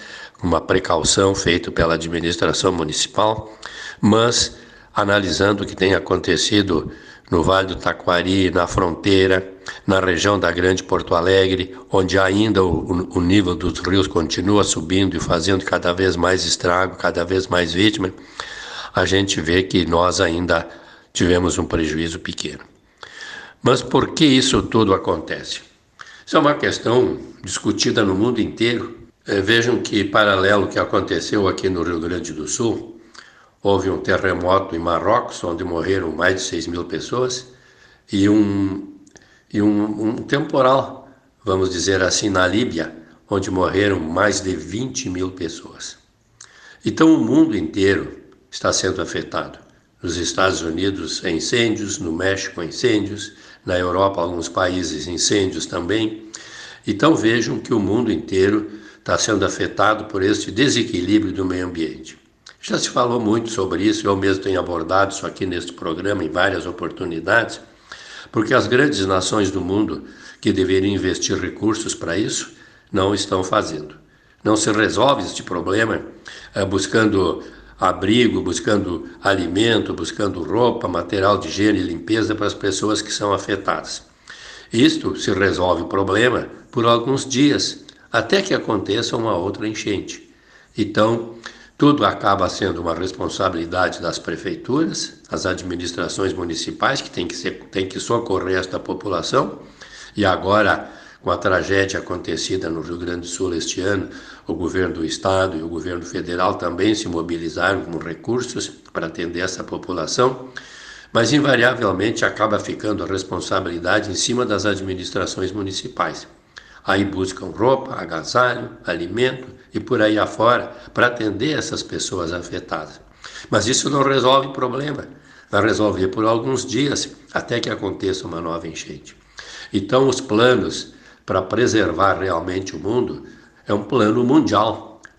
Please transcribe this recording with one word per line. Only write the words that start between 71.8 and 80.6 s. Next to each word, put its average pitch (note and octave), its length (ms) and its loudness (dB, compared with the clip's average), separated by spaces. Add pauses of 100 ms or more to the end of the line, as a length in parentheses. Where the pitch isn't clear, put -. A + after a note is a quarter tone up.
para E2+ 240 -4
isso, - 360 -4 (380)
não G2 220 2
estão G2 300 -2
fazendo. D#2+ 520 -2 (480)
Não G#2+ 120 4
se G#2+ 160 0
resolve G#2+ 500 2
este - 220 -8
problema, F#2 580 -2 (540)
eh, G2 100 0
buscando F#2+ 800 0 (360)
abrigo, F#2+ 640 2
buscando F#2 680 -2 (120)
alimento, G2 720 2
buscando F2 480 -4
roupa, A2 460 0